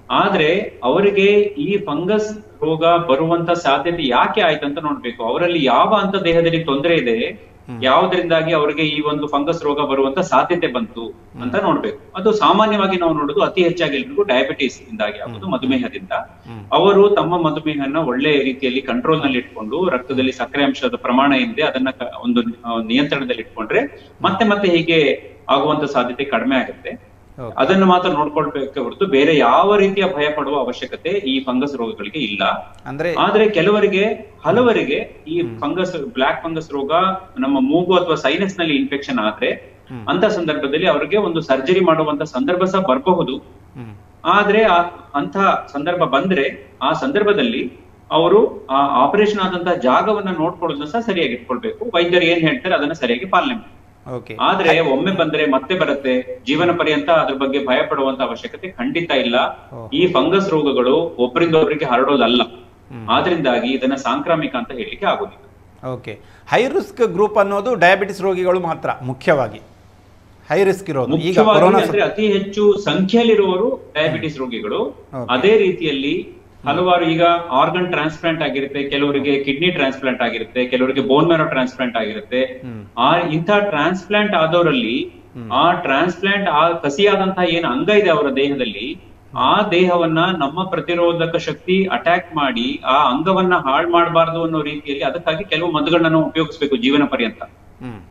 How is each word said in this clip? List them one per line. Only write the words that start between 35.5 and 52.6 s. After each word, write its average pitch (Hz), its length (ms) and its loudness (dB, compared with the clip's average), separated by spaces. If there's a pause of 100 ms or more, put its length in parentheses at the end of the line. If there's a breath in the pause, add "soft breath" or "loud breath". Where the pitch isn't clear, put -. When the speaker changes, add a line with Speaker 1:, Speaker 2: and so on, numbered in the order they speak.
Speaker 1:
ಫಂಗಸ್, 175 360 -4 (100)
ಬ್ಲ್ಯಾಕ್ 143 380 -2
ಫಂಗಸ್ 160 280 -8
ರೋಗ 139 200 -4 (480)
ನಮ್ಮ 139 220 2
ಮೂಗು 175 340 2
ಅಥವಾ 156 200 2
sinus 170 440 -2
ನಲ್ಲಿ 156 160 0
infection 135 440 -2
ಆದ್ರೆ 110 320 -2 (380)
Speaker 2:
ಹ್ಮ್. 117 180 -14
Speaker 1:
ಅಂತ 180 180 2
ಸಂದರ್ಭದಲ್ಲಿ 156 600 -2
ಅವರಿಗೆ 156 300 2
ಒಂದು 170 240 0
surgery 139 380 0
ಮಾಡುವಂತ 156 440 0
ಸಂದರ್ಭ 156 400 -2
ಸಹ 190 160 0
ಬರಬಹುದು. 135 580 0
Speaker 2:
ಹ್ಮ್. - 580 -20 (300)
Speaker 1:
ಆದ್ರೆ 202 380 4
ಆ, 175 180 4 (340)
ಅಂತ 143 220 -4 (360)
ಸಂದರ್ಭ 165 300 -2
ಬಂದ್ರೆ 143 680 0 (100)
ಆ 147 120 0
ಸಂದರ್ಭದಲ್ಲಿ 147 880 0 (280)
ಅವರು 170 560 2
ಆ 135 380 2
operation 208 340 2
ಆದಂತ 180 280 -4 (100)
ಜಾಗವನ್ನ 190 520 0 (100)
ನೋಡ್ಕೊಳ್ಳೋದನ್ನ 156 460 -4
ಸಹ 233 140 -4
ಸರಿಯಾಗಿ 175 340 -2
ಇಟ್ಕೊಳ್ಬೇಕು. 117 600 -8
ವೈದ್ಯರು 175 320 2
ಏನ್ 170 140 2
ಹೇಳ್ತಾರೆ 160 360 0